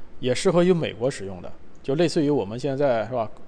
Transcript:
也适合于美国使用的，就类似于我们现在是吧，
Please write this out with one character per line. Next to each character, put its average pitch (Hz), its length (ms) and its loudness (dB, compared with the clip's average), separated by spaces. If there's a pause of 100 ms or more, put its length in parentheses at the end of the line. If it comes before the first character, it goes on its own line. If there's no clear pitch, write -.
(180)
也 127 160 0
适 - 160 2
合 175 140 6
于 185 80 6
美 143 200 0
国 107 160 -2
使 101 180 -6
用 92 140 -8
的， - 120 -10 (320)
就 135 100 0
类 165 140 4
似 147 160 2
于 143 60 4
我 131 140 2
们 107 140 -6
现 135 180 -2
在 123 300 2
是 120 60 -8
吧， 117 180 -2 (180)